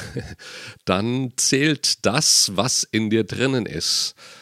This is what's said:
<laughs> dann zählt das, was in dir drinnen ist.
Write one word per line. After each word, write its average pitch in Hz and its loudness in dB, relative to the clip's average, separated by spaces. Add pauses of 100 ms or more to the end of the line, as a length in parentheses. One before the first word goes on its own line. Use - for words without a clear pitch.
(420)
<laughs> - -16
dann 120 0
zählt - 2
das, 110 4
was 104 0
in 110 0
dir 110 4
drinnen 123 0
ist. - -4 (260)